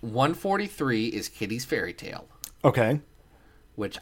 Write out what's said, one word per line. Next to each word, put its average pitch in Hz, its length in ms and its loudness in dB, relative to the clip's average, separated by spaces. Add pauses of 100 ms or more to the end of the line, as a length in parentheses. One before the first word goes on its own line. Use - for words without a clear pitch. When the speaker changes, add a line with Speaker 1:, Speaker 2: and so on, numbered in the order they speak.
Speaker 1:
One 127 320 2
forty-three 165 720 0
is - 200 -4
Kitty's 113 360 -6
Fairy 90 300 -2
Tale. - 320 -12 (380)
Speaker 2:
Okay. 127 360 6 (760)
Speaker 1:
Which 101 260 -6